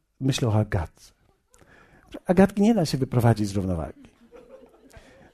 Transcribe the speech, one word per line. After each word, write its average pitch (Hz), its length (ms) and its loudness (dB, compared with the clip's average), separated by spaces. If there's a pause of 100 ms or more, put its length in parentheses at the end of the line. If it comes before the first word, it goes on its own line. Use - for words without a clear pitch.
(200)
myślę 131 280 -2
o 104 60 -2
Agatce. 104 580 -4 (1120)
Agatki 196 360 4
nie 226 120 4
da 170 120 0
się 139 120 -4
wyprowadzić 113 500 0
z 95 80 -6
równowagi. 90 460 -6 (1300)